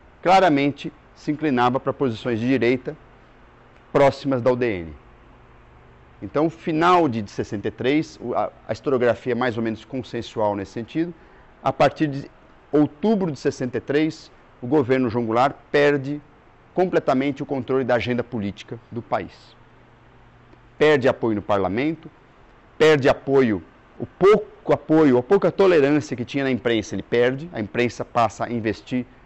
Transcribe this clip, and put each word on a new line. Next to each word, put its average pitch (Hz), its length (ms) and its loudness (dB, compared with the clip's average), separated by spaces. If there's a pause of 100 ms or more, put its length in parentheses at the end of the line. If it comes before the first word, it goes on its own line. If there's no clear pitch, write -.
(220)
claramente 160 680 2 (220)
se - 160 -10
inclinava 127 500 0
pra 135 120 -4
posições 120 460 -4
de 117 80 -4
direita 131 500 0 (960)
próximas 135 500 2
da 127 100 2
U 123 40 0
D 117 240 -2
N. 80 140 -12 (1300)
Então, 143 260 -2
final 170 600 0
de, 113 140 -4
de 98 80 -12
sessenta 107 380 -8
e - 20 -8
três, 147 500 -4
o, 117 140 -8
a, 101 160 -2 (180)
a - 40 -4
historiografia 123 600 -2
é - 20 -2
mais 117 220 -4
ou 117 60 -4
menos 110 220 -6
consensual 113 720 -6
nesse 98 180 -8
sentido. 160 400 -6 (500)
A 135 100 -4
partir 151 340 0
de 139 240 -8 (400)
outubro 165 640 0
de 135 60 -10
sessenta 127 400 -4
e - 20 -8
três, 156 500 -4 (300)
o 123 60 -12
governo 131 420 0
João 117 180 -2
Goulart 123 300 0 (160)
perde 143 480 0 (540)
completamente 143 680 0
o 139 40 -10
controle 135 380 -2
da 123 100 0
agenda 120 300 -2
política 107 540 -10 (120)
do 117 100 -12
país. - 540 -8 (1200)
Perde 147 320 4
apoio 113 280 0
no 98 60 -6
parlamento, 107 680 -2 (640)
perde 151 320 4
apoio, 123 540 2 (360)
o 117 80 -10
pouco - 680 2
apoio, 147 460 4
a 123 40 0
pouca 185 300 2
tolerância 147 640 2
que 120 80 -6
tinha 139 180 -6
na 135 80 0
imprensa, 113 440 -2
ele 95 80 -6
perde. 131 500 0
A 117 80 -8
imprensa 120 440 -4
passa 117 400 -2
a 104 60 -8
investir 117 560 -6 (200)